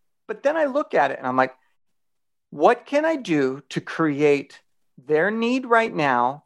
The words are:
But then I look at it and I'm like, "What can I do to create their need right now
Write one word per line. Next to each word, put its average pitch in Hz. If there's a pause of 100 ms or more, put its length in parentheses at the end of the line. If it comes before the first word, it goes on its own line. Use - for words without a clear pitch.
(280)
But 214
then 302
I 311
look 285
at 143
it -
and 131
I'm 127
like, 131 (920)
"What 165
can 302
I 320
do 147
to -
create 147 (440)
their 156
need 240
right 226
now 135